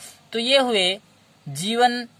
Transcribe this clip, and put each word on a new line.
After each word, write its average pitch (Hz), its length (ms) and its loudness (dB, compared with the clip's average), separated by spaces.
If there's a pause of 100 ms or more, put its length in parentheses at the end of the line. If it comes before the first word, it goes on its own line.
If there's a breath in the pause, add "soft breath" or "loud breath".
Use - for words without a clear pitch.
(320 loud breath)
तो 226 60 -6
ये 254 200 2
हुए 208 420 0 (480)
जीवन 233 600 0 (120)